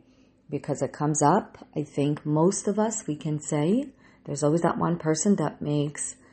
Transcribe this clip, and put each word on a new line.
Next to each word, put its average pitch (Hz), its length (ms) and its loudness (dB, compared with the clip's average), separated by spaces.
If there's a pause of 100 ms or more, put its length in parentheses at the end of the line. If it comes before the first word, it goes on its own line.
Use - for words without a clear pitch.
(500)
because 143 320 -4
it 131 100 -2
comes 151 300 0
up. - 520 2
I 156 80 -2
think 147 440 -2
most 160 420 2
of 202 100 0
us, 214 280 -2
we 151 100 -4
can 151 240 -4
say 180 480 0 (380)
there's 143 160 -6
always 151 180 4
that 170 160 2
one 170 220 0
person 156 380 2
that - 260 -2
makes 147 540 -2 (160)